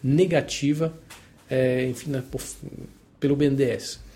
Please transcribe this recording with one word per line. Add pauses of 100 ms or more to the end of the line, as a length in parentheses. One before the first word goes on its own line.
negativa, (560)
é,
enfim,
na,
por, (760)
pelo
B
N
D
E
S. (180)